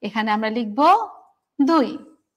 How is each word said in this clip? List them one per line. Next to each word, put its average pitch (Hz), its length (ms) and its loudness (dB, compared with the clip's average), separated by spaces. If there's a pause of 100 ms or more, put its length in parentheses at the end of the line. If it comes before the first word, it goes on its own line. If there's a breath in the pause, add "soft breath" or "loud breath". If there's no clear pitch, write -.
এখানে 220 320 -4
আমরা 220 220 -4
লিখব 220 220 -6 (800)
দুই। 277 280 2 (500)